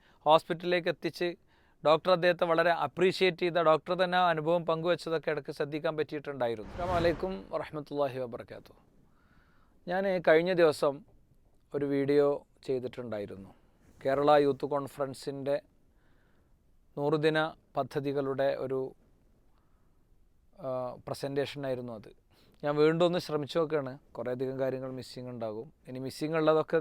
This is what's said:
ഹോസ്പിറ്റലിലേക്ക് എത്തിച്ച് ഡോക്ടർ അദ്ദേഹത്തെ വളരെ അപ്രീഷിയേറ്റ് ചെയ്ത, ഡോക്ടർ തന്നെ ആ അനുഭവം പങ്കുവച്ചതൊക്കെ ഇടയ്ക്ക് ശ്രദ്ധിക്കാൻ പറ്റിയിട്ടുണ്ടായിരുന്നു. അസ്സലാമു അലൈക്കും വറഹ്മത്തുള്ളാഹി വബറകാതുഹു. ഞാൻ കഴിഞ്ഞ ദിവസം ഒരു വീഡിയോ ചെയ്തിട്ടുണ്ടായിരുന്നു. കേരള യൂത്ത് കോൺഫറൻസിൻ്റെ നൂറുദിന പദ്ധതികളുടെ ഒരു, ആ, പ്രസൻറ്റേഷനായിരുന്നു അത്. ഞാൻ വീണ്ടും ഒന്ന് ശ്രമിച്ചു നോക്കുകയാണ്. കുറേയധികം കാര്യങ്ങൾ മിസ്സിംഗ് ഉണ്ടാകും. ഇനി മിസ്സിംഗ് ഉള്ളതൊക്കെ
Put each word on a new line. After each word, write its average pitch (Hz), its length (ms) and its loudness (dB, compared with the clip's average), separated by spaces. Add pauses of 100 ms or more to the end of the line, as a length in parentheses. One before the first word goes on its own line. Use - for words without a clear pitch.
(260)
ഹോസ്പിറ്റലിലേക്ക് 175 680 2
എത്തിച്ച് 175 340 -4 (580)
ഡോക്ടർ 156 300 4
അദ്ദേഹത്തെ 175 360 2
വളരെ 170 200 4 (140)
അപ്രീഷിയേറ്റ് 175 580 0
ചെയ്ത, 170 140 0 (120)
ഡോക്ടർ 156 220 2 (100)
തന്നെ 180 160 0
ആ 180 140 4
അനുഭവം 160 340 0
പങ്കുവച്ചതൊക്കെ 160 640 0
ഇടയ്ക്ക് 147 280 -4
ശ്രദ്ധിക്കാൻ 156 380 -4
പറ്റിയിട്ടുണ്ടായിരുന്നു. 135 760 -4
അസ്സലാമു 180 280 -2
അലൈക്കും 170 320 0 (180)
വറഹ്മത്തുള്ളാഹി 143 760 -4
വബറകാതുഹു. 113 540 -14 (1120)
ഞാൻ 190 140 -2 (240)
കഴിഞ്ഞ 170 240 6
ദിവസം 160 420 4 (800)
ഒരു 143 100 -2
വീഡിയോ 143 600 2 (200)
ചെയ്തിട്ടുണ്ടായിരുന്നു. 107 840 -6 (540)
കേരള 139 260 4 (160)
യൂത്ത് 139 280 0
കോൺഫറൻസിൻ്റെ 139 840 -4 (1400)
നൂറുദിന 156 400 2 (380)
പദ്ധതികളുടെ 135 720 -2 (160)
ഒരു, 131 160 -4 (1900)
ആ, 135 40 -6 (360)
പ്രസൻറ്റേഷനായിരുന്നു 135 840 -6
അത്. 107 180 -16 (540)
ഞാൻ 147 120 0
വീണ്ടും 160 300 6
ഒന്ന് 175 120 2
ശ്രമിച്ചു 151 400 -4
നോക്കുകയാണ്. 143 400 -2 (180)
കുറേയധികം 127 460 -4
കാര്യങ്ങൾ 131 360 -4
മിസ്സിംഗ് 123 360 -14
ഉണ്ടാകും. 113 380 -8 (160)
ഇനി 127 100 -12
മിസ്സിംഗ് 151 420 -6
ഉള്ളതൊക്കെ 156 400 2